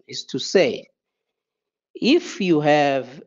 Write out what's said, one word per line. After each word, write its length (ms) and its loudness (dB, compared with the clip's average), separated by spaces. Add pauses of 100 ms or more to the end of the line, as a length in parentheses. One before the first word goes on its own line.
is 200 -14
to 120 -8
say, 480 0 (1080)
if 460 0
you 200 2
have 680 0